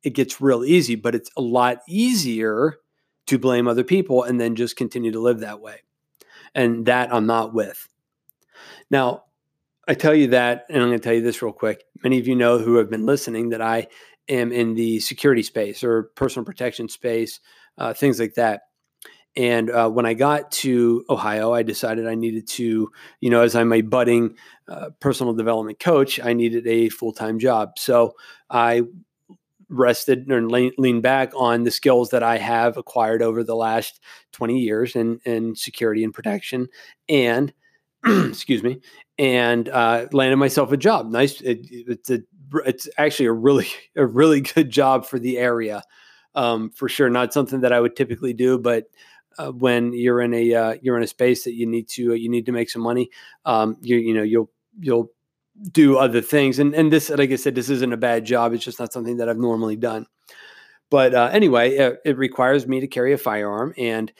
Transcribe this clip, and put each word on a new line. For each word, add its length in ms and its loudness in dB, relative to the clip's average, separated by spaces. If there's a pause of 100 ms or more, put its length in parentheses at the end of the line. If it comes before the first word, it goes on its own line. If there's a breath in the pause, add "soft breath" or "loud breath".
it 120 -6
gets 260 -2
real 240 2
easy. 300 2
But 200 -2
it's 220 -6
a 60 -4
lot 460 0
easier 880 -2 (520)
to 100 2
blame 300 2
other 160 0
people 400 2
and 160 -2
then 160 -2
just 200 -4
continue 360 -4
to 80 -6
live 200 0
that 200 -14
way. 220 -20 (720 soft breath)
And 320 0
that 260 0
I'm 140 2
not 280 0
with. 340 -6 (1040 loud breath)
Now, 340 0 (640)
I 80 0
tell 200 4
you 140 6
that, 400 2
and 140 2
I'm 60 4
gonna 100 0
tell 160 -2
you 80 2
this 200 -4
real 100 -4
quick. 320 -6 (180)
Many 160 2
of 80 -4
you 80 0
know 240 4
who 180 2
have 140 2
been 160 -4
listening 440 -2
that 120 -6
I 260 -2 (400 soft breath)
am 240 -2
in 220 0
the 260 -2
security 420 2
space 420 -6
or 200 0 (100)
personal 300 -4
protection 440 -8
space, 520 -6 (360 soft breath)
uh, 160 -6
things 260 0
like 160 -4
that. 280 -2 (760 loud breath)
And, 340 0
uh, 200 2
when 160 0
I 80 0
got 380 0
to 560 0
Ohio, 440 -2
I 100 0
decided 460 -4
I 60 -4
needed 340 -6
to, 420 -4 (300 loud breath)
you 100 0
know, 120 6
as 120 4
I'm 180 2
a 100 4
budding, 540 2 (320 soft breath)
uh, 220 -14 (100)
personal 340 -2
development 440 -4
coach, 400 2
I 140 -2
needed 340 0
a 220 2
full-time 500 -6
job. 400 0
So 360 2 (360 loud breath)
I 320 2 (880)
rested 600 0
and 200 0
lean-, 280 0
leaned 240 2
back 340 0
on 260 0
the 80 0
skills 400 2
that 120 2
I 160 0
have 400 -2
acquired 440 -2
over 220 -2
the 100 -4
last 460 -4 (320 loud breath)
twenty 280 -2
years 360 -2
in, 280 -2
in 300 -4
security 500 -4
and 80 -6
protection, 560 -6 (400 loud breath)
and, 440 2 (260)
<clears throat> 280 -10
excuse 560 0
me, 180 -4 (380 soft breath)
and, 500 2
uh, 440 0
landed 240 4
myself 360 2
a 40 2
job. 340 0
Nice. 320 0
It, 280 -4
it's 380 -12
a, 120 -2 (440)
it's 320 -4
actually 300 0
a 60 2
really, 360 2 (140)
<laughs> 140 -20
a 100 2
really 340 4
good 300 0
job 340 2
for 140 -8
the 200 -4
area. 440 -2 (520 soft breath)
Um, 360 -2
for 180 -6
sure, 220 2
not 240 0
something 260 -2
that 120 2
I 80 4
would 140 2
typically 380 -4
do, 260 2
but, 260 -2 (540 soft breath)
uh, 140 -10
when 400 0
you're 280 0
in 140 0
a, 200 2
uh, 260 0
you're 160 -2
in 60 0
a 60 -4
space 360 0
that 80 -8
you 140 -4
need 220 -4
to, 240 -2
uh, 20 0
you 140 -4
need 180 -2
to 60 -2
make 180 -2
some 120 -8
money, 280 -2 (340 loud breath)
um, 380 0
you, 140 2
you 180 0
know, 80 0
you'll, 280 0 (300)
you'll 320 -2 (600)
do 240 6
other 240 2
things. 380 0
And, 160 2
and 180 2
this, 180 2
like 200 2
I 60 0
said, 180 -2
this 160 -4
isn't 220 0
a 40 -4
bad 280 0
job. 280 0
It's 120 -4
just 160 -12
not 120 -10
something 260 -8
that 100 -2
I've 100 -2
normally 380 -2
done. 300 -6 (840 loud breath)
But, 240 6
uh, 180 4
anyway, 460 4
uh, 160 4 (100)
it 120 0
requires 500 0
me 140 -4
to 60 -6
carry 260 0
a 60 0
firearm. 580 -4
And, 440 -4